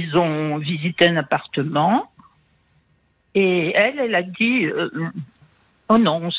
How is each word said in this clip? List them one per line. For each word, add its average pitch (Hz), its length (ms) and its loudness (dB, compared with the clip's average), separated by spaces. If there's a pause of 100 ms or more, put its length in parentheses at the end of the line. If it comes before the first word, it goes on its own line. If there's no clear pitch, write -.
ils 156 100 -2
ont 156 400 0
visité 160 500 0
un 170 100 2
appartement. 151 920 -2 (1200)
Et 180 420 2
elle, 254 240 2
elle 226 160 0
a 175 80 2
dit, 220 420 -2
euh, « 160 240 -4 (1000)
Oh 220 80 6
non, 170 420 2